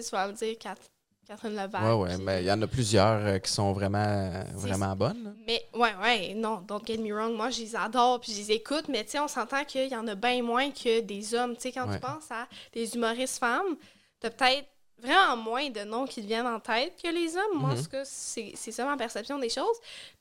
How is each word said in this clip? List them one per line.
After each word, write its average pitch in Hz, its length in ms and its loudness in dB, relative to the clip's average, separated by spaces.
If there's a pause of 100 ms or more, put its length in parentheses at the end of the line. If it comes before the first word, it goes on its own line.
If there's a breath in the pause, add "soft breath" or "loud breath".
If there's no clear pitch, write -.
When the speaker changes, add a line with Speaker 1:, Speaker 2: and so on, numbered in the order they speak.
Speaker 1:
sais, 226 80 -8
tu - 60 -6
vas 196 120 2
me 202 60 -8
dire 220 240 -4
Cat-, 202 180 -10 (520)
Catherine 214 260 -8
Levac, 196 300 -4
Speaker 2:
Ouais, 113 100 4
ouais, 92 220 2
Speaker 1:
puis 92 80 -4
Speaker 2:
mais 95 200 2
il - 20 -2
y 95 60 4
en 107 100 4
a 107 60 0
plusieurs, 107 580 4
euh, 98 140 2
qui - 120 -4
sont 101 220 2
vraiment, 98 240 2 (100)
euh, 95 340 0 (100)
Speaker 1:
C'est 98 180 -6
Speaker 2:
vraiment 98 260 0
bonnes, 135 300 0
là. 208 40 -8 (160)
Speaker 1:
Mais, 226 280 -2
ouais, 226 280 2
ouais, 202 340 2
non, 220 260 -2
don't 202 240 -8
get 220 120 -4
me 220 160 -4
wrong, 220 220 -2
moi, 220 140 -2
je 233 120 -4
les 220 140 -8
adore, 240 460 4
puis 240 100 -10
je 208 60 -4
les 208 160 -4
écoute, 277 340 0
mais 226 160 0
tu - 80 -10
sais, 285 80 0
on 294 80 2
s'entend 269 380 -2
qu'il 269 240 -2
y 262 60 -4
en 226 120 -4
a 208 80 -2
bien 247 260 2
moins 240 300 2
que 226 300 2
des 208 340 -6
hommes. 240 220 0
Tu - 60 -12
sais, 254 100 -4
quand 254 160 -2
Speaker 2:
Ouais. 202 60 0
Speaker 1:
tu 185 40 -4
penses 285 320 -6
à 233 160 -8 (240 loud breath)
des 226 240 -4
humoristes 240 440 0
femmes, 285 360 2 (460 loud breath)
t'as 226 80 -2
peut-être 262 380 4 (360)
vraiment 311 320 6
moins 233 340 -2
de 208 120 -6
noms 220 260 -2
qui 240 140 -8
te 208 60 -8
viennent 226 200 0
en 226 140 -4
tête 247 320 0 (100)
que 349 60 0
les 339 260 0
hommes. 381 240 0
Moi, 143 120 2
en - 40 2
Speaker 2:
Mhm. 123 80 0
Speaker 1:
tout 165 60 -6
cas, 269 160 -6
c'est, - 500 -8
c'est - 160 -10
ça 233 140 -2
ma 285 100 0
perception 240 420 -4
des 247 120 -2
choses. 381 260 2 (460 loud breath)